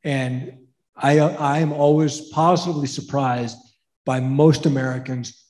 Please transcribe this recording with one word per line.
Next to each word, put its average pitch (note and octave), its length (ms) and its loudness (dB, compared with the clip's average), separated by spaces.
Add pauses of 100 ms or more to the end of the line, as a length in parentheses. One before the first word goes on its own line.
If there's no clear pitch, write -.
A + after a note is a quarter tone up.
And C3 540 -6 (380)
I, C#3+ 220 2
I D3 400 0
am D#3 140 0
always D3 560 2
positively E3 580 0
surprised B2+ 720 -6 (460)
by B2+ 160 -2
most C#3+ 460 4
Americans C3 840 -4